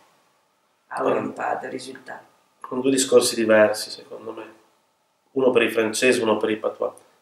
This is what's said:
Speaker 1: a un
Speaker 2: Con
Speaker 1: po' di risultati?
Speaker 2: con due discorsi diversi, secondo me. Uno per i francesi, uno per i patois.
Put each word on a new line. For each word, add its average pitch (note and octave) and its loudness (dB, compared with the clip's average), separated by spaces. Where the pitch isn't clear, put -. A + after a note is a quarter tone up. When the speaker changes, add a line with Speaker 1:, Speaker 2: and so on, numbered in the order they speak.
Speaker 1:
a - -6
un - 0
Speaker 2:
Con - -4
Speaker 1:
po' - -6
di C3 -12
risultati? - -16
Speaker 2:
con B2+ -8
due C3+ 0
discorsi B2+ 4
diversi, G#2+ 2
secondo - -16
me. A2 -16
Uno B2+ 2
per A#2 4
i A2 2
francesi, A2+ 2
uno A2 2
per A2 -2
i G#2+ -2
patois. - -6